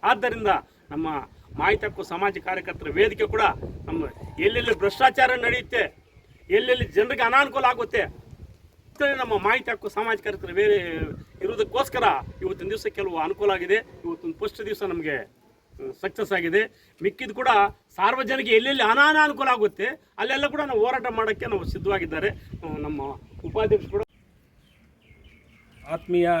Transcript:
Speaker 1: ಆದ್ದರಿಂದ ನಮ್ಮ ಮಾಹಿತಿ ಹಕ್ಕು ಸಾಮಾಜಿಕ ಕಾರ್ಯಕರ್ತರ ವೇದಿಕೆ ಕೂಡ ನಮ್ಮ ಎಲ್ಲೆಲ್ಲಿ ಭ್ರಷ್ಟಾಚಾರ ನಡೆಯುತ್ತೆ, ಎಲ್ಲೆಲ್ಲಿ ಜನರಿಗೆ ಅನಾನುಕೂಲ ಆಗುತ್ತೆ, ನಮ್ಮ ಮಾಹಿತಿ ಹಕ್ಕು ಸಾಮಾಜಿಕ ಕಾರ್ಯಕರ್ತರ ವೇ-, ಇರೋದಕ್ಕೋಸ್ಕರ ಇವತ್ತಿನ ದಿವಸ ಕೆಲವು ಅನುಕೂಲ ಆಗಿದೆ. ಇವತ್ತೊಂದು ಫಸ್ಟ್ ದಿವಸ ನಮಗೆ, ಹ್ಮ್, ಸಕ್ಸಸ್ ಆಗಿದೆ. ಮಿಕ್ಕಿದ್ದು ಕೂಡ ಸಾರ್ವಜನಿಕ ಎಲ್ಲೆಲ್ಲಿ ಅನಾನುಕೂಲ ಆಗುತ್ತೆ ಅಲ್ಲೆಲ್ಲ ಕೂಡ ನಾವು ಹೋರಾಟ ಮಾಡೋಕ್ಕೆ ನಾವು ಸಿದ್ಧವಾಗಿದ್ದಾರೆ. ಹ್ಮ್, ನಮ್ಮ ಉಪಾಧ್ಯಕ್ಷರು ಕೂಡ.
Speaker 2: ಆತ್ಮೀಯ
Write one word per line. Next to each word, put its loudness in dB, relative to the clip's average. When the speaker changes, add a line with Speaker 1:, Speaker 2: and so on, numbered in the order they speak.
Speaker 1:
ಆದ್ದರಿಂದ 0
ನಮ್ಮ -4
ಮಾಹಿತಿ 0
ಹಕ್ಕು -8
ಸಾಮಾಜಿಕ -4
ಕಾರ್ಯಕರ್ತರ -8
ವೇದಿಕೆ 2
ಕೂಡ -2
ನಮ್ಮ -4
ಎಲ್ಲೆಲ್ಲಿ 2
ಭ್ರಷ್ಟಾಚಾರ 4
ನಡೆಯುತ್ತೆ, -2
ಎಲ್ಲೆಲ್ಲಿ 4
ಜನರಿಗೆ 0
ಅನಾನುಕೂಲ 4
ಆಗುತ್ತೆ, -2
ನಮ್ಮ 0
ಮಾಹಿತಿ 0
ಹಕ್ಕು -6
ಸಾಮಾಜಿಕ -2
ಕಾರ್ಯಕರ್ತರ -8
ವೇ-, 0
ಇರೋದಕ್ಕೋಸ್ಕರ -2
ಇವತ್ತಿನ -6
ದಿವಸ -6
ಕೆಲವು -6
ಅನುಕೂಲ 0
ಆಗಿದೆ. 2
ಇವತ್ತೊಂದು -6
ಫಸ್ಟ್ -8
ದಿವಸ -6
ನಮಗೆ, -4
ಹ್ಮ್, -12
ಸಕ್ಸಸ್ -6
ಆಗಿದೆ. 0
ಮಿಕ್ಕಿದ್ದು -4
ಕೂಡ -2
ಸಾರ್ವಜನಿಕ 0
ಎಲ್ಲೆಲ್ಲಿ 4
ಅನಾನುಕೂಲ 4
ಆಗುತ್ತೆ 0
ಅಲ್ಲೆಲ್ಲ -2
ಕೂಡ -4
ನಾವು -2
ಹೋರಾಟ 0
ಮಾಡೋಕ್ಕೆ -2
ನಾವು -2
ಸಿದ್ಧವಾಗಿದ್ದಾರೆ. -2
ಹ್ಮ್, -10
ನಮ್ಮ -6
ಉಪಾಧ್ಯಕ್ಷರು 0
ಕೂಡ. -4
Speaker 2:
ಆತ್ಮೀಯ 0